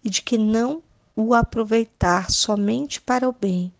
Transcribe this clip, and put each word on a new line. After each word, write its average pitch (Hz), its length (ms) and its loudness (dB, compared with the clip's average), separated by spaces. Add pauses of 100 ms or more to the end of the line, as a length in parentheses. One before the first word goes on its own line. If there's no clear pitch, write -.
e 220 60 -4
de - 120 -4
que - 160 -2
não 226 440 0 (340)
o 220 180 2
aproveitar 220 960 0
somente 214 680 -2
para 254 300 -2
o 247 40 -4
bem. 180 460 -2